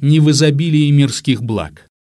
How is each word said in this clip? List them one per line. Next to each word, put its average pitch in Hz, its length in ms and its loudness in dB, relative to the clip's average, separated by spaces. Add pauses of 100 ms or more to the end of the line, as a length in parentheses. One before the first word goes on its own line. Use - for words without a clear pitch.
не 151 200 2
в 151 100 4
изобилии 151 580 0
мирских 135 540 0
благ. 95 460 -8 (280)